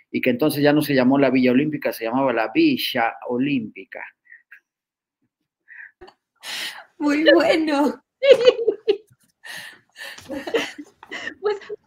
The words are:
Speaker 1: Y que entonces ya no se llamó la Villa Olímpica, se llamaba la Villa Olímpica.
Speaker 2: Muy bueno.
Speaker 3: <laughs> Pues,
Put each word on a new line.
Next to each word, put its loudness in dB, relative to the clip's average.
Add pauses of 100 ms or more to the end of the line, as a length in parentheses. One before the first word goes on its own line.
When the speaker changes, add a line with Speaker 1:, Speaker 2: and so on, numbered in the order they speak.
(100)
Speaker 1:
Y -4
que 0
entonces 0
ya 4
no 2
se -2
llamó 2
la 2
Villa 2
Olímpica, -2
se -10
llamaba -2
la -2
Villa 0 (140)
Olímpica. -4 (3000)
Speaker 2:
Muy 0
bueno. 2 (180)
Speaker 3:
<laughs> 4 (2500)
Pues, -4 (280)